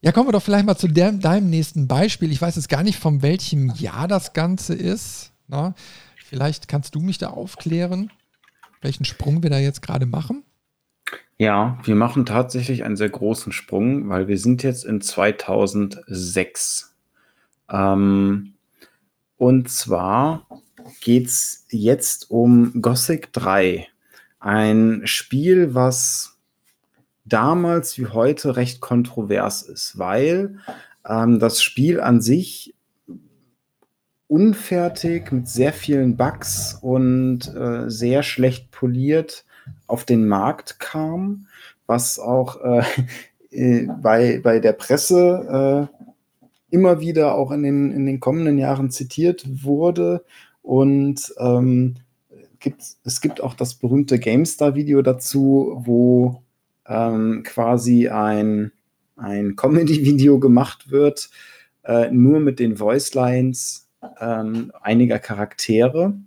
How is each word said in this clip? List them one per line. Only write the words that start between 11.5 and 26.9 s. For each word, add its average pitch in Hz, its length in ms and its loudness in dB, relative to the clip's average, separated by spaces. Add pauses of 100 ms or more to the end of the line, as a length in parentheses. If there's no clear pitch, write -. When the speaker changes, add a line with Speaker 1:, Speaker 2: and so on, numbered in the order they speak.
Speaker 2:
wir 107 120 2
machen 120 300 2
tatsächlich 123 580 -2
einen 107 120 -4
sehr 104 140 -2
großen 110 420 -6
Sprung, 117 580 -2
weil 95 180 -2
wir 101 100 0
sind 123 260 0
jetzt 127 220 -4
in 107 160 -4
zweitausendsechs. 98 1900 -4 (760)
Ähm, 98 840 0 (840)
und 127 320 4
zwar 113 800 -2 (540)
geht's - 680 0
jetzt - 640 -2
um 120 500 4
Gothic 123 520 -2
drei. 95 540 0 (520)
Ein 107 680 2
Spiel, 165 680 0
was - 580 -2 (920)